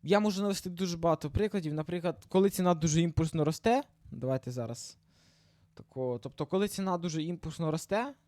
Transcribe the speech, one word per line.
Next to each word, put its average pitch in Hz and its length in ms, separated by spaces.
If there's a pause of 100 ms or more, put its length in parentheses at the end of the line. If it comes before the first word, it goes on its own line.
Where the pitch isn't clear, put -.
Я 196 180
можу 202 220
навести 196 280
дуже 175 260
багато 165 340
прикладів. 190 440
Наприклад, 170 540
коли 196 220
ціна 180 240
дуже 160 260
імпульсно 160 440
росте, 233 380 (280)
давайте 127 400
зараз 117 480 (760)
тако, 123 480
тобто, 143 240
коли 196 220
ціна 190 300
дуже 160 240
імпульсно 165 480
росте 220 440 (140)